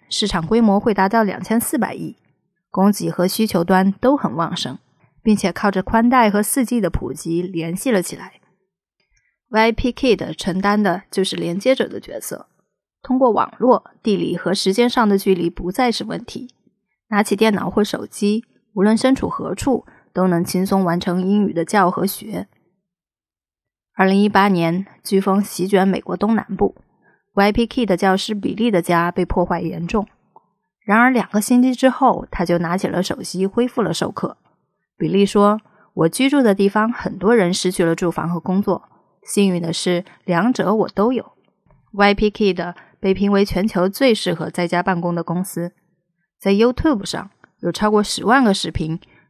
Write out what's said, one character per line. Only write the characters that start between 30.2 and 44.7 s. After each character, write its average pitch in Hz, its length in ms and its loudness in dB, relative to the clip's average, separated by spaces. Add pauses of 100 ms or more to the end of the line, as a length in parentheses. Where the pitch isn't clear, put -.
然 208 180 0
而 247 120 6
两 247 180 0
个 208 140 0
星 247 200 4
期 254 120 2
之 262 160 4
后， 240 400 0
他 175 160 -4
就 175 100 2
拿 175 220 -2
起 190 100 -2
了 175 140 -2
手 - 180 -6
机 185 260 -4
恢 233 220 0
复 240 140 -4
了 170 100 -2
授 170 180 -2
课。 - 280 -8 (580)
比 156 120 -4
利 196 180 4
说 208 340 2 (320)
：“我 160 160 0
居 262 220 2
住 285 120 4
的 208 120 4
地 196 160 2
方 214 200 0
很 - 280 -8
多 226 180 4
人 180 160 2
失 190 180 -2
去 185 140 0
了 165 100 2
住 175 160 -2
房 160 200 -6
和 175 100 -6
工 185 220 0
作， - 260 -4 (360)
幸 196 300 0
运 175 60 -2
的 165 120 -4
是， 180 340 -2 (180)
两 180 260 2
者 190 240 0
我 214 140 0
都 220 240 0
有。” - 200 -6 (600)
V 202 140 2
I 202 80 4
P 208 160 2
Kid 180 440 -2 (240)
被 190 140 0
评 196 180 0
为 202 140 4
全 220 240 -2
球 185 220 0
最 247 240 2
适 180 180 -2
合 165 160 -6
在 175 180 -2
家 175 160 -2